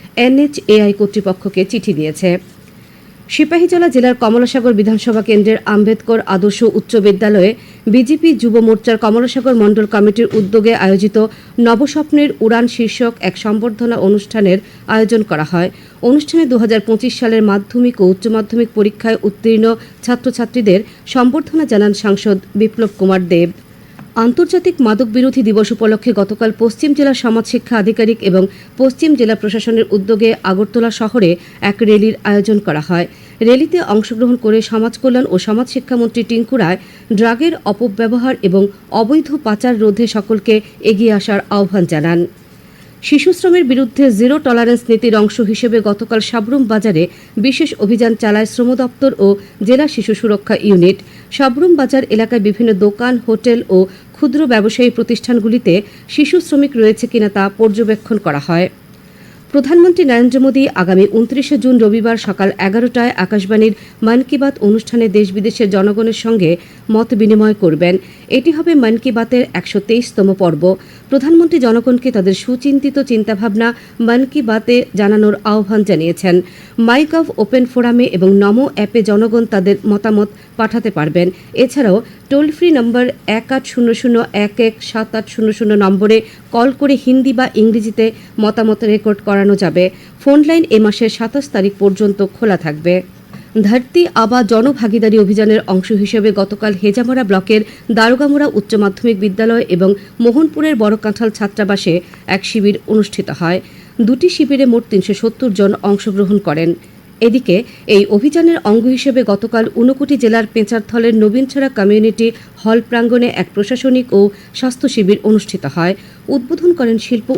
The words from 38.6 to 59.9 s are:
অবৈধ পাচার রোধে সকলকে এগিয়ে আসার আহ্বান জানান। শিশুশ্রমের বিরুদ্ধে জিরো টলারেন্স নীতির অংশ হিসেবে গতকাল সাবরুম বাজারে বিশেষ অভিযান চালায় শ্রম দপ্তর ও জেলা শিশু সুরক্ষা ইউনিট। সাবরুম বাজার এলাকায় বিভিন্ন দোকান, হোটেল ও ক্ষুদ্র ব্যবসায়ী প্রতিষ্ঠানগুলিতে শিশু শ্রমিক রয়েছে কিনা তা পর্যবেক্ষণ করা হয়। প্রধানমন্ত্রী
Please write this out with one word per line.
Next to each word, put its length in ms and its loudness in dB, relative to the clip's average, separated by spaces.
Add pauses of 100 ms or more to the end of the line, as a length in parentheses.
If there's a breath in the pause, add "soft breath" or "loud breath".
অবৈধ 520 -2
পাচার 360 -2
রোধে 280 0
সকলকে 540 -2 (200 loud breath)
এগিয়ে 320 2
আসার 260 -2 (100)
আহ্বান 360 0
জানান। 400 -2 (760 loud breath)
শিশুশ্রমের 640 2
বিরুদ্ধে 480 2
জিরো 280 2
টলারেন্স 500 0
নীতির 260 2
অংশ 260 0
হিসেবে 420 0
গতকাল 360 -2
সাবরুম 440 -2
বাজারে 440 0 (300 loud breath)
বিশেষ 420 -2
অভিযান 360 0
চালায় 300 0
শ্রম 300 -2
দপ্তর 440 -2
ও 160 4 (280 loud breath)
জেলা 240 2
শিশু 260 -4
সুরক্ষা 480 -2
ইউনিট। 360 4 (340 loud breath)
সাবরুম 440 2
বাজার 340 0
এলাকায় 320 0
বিভিন্ন 320 0
দোকান, 540 0
হোটেল 420 0
ও 160 4 (280 loud breath)
ক্ষুদ্র 320 0
ব্যবসায়ী 440 2
প্রতিষ্ঠানগুলিতে 920 0 (280 loud breath)
শিশু 320 0
শ্রমিক 340 0
রয়েছে 320 2
কিনা 220 0
তা 280 -2
পর্যবেক্ষণ 600 0
করা 220 -4
হয়। 300 -2 (800 loud breath)
প্রধানমন্ত্রী 540 4